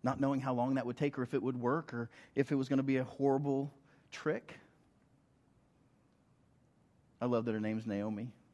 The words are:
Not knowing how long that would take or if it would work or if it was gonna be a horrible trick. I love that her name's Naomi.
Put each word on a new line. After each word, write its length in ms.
Not 160
knowing 200
how 140
long 220
that 100
would 100
take 220
or 60
if 100
it 80
would 180
work 320
or 180
if 180
it 20
was 140
gonna 140
be 140
a 80
horrible 680
trick. 460
I 60
love 180
that 80
her 80
name's 260
Naomi. 460